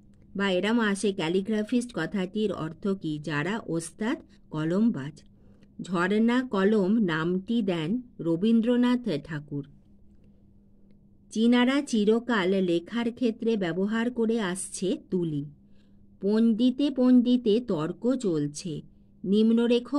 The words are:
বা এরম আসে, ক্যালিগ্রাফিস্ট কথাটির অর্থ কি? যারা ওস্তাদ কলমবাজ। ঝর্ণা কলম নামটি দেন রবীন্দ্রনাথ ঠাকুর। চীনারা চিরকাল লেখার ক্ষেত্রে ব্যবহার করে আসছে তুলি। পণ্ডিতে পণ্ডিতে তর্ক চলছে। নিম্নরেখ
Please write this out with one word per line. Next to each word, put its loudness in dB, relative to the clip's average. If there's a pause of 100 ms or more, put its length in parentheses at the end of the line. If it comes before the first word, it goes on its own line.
(360)
বা 0
এরম 0
আসে, 0
ক্যালিগ্রাফিস্ট -2
কথাটির -4
অর্থ -6
কি? -4
যারা -4
ওস্তাদ -4 (320)
কলমবাজ। -2 (600)
ঝর্ণা 2
কলম 2
নামটি 0
দেন -2 (180)
রবীন্দ্রনাথ 2 (160)
ঠাকুর। -10 (1600)
চীনারা 4
চিরকাল 2 (120)
লেখার -2
ক্ষেত্রে -2
ব্যবহার -2
করে 0
আসছে -4 (140)
তুলি। -2 (760)
পণ্ডিতে 2
পণ্ডিতে 4
তর্ক -2
চলছে। -4 (420)
নিম্নরেখ 2 (100)